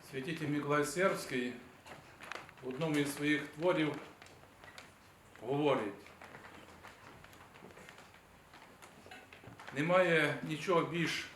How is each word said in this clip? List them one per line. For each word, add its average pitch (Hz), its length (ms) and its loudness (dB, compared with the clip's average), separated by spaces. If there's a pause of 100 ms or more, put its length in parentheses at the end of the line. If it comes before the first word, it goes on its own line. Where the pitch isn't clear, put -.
(160)
Святитель 156 320 -4
Миколай 143 380 2
Сербський 135 680 0 (1080)
в 127 60 -6
одному 151 260 -2
із 143 200 2
своїх 147 320 2
творів 156 480 2 (1500)
говорить: 123 520 2 (3750)
"Немає 160 720 6
нічого 156 380 2
більш 151 540 0